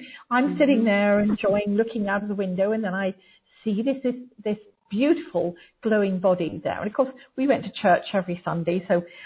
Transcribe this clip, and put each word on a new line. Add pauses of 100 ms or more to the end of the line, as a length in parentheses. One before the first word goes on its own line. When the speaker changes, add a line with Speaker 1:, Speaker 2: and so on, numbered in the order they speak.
(300)
Speaker 1:
I'm
Speaker 2:
Mm-hmm.
Speaker 1:
sitting
there
enjoying
looking
out
of
the
window,
and
then
I (500)
see
this,
this, (300)
this (340)
beautiful (280)
glowing
body
there.
And
of
course, (260)
we
went
to (100)
church (100)
every
Sunday,
so (240)